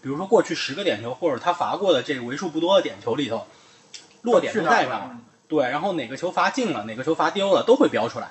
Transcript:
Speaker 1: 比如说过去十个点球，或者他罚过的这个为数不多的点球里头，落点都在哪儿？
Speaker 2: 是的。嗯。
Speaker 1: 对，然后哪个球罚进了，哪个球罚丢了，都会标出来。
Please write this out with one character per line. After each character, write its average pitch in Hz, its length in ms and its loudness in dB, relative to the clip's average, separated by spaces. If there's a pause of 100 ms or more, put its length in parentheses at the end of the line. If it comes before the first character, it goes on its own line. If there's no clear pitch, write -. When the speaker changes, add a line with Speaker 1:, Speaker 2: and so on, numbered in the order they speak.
Speaker 1:
比 135 80 -10
如 143 80 -6
说 185 80 -6
过 196 160 6
去 170 140 -4
十 - 180 -6
个 190 100 -8
点 110 200 -2
球， 120 100 -6
或 165 180 -2
者 123 60 -2
他 175 160 -2
罚 117 220 -2
过 185 180 2
的 160 80 4
这 147 140 -4
个 123 80 -8
为 120 120 -6
数 175 140 -6
不 151 100 -4
多 175 160 4
的 185 60 6
点 - 180 -6
球 117 140 -4
里 135 160 -2
头， 107 160 -6 (760)
落 220 180 4
点 - 100 -4
都 208 100 -2
在 165 40 -2
哪 202 120 4
儿？ 190 40 4
Speaker 2:
是 127 80 0
的。 101 120 -4 (100)
嗯。 120 80 -18 (300)
Speaker 1:
对， 151 140 2
然 135 180 -2
后 196 120 -2
哪 135 140 -4
个 131 80 -10
球 170 140 -6
罚 180 180 2
进 202 260 -2
了， 104 100 -4
哪 110 120 -10
个 131 80 -8
球 156 120 0
罚 165 160 0
丢 151 240 2
了， 117 80 2
都 254 120 6
会 180 140 4
标 113 180 0
出 117 120 -6
来。 - 120 -10